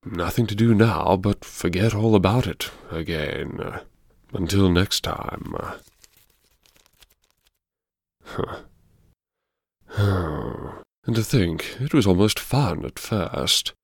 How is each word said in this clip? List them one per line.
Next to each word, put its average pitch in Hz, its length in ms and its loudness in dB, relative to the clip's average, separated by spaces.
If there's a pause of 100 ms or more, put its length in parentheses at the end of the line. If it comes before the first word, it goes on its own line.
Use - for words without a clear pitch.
Nothing 95 440 0
to 107 60 -4
do 113 200 4
now 98 420 4
but 98 280 0
forget 92 500 0
all 107 220 4
about 101 320 4
it - 220 -8 (200)
again. 78 880 -6 (520)
Until 95 380 2
next 90 340 0
time. - 500 -8 (2750)
Huh. - 380 -8 (2250)
<sighs> - 40 -18 (260)
And 120 100 0
to 113 60 2
think, 87 600 0
it 143 100 -4
was 123 140 4
almost 98 320 4
fun 127 480 -2
at - 120 -12
first - 840 -2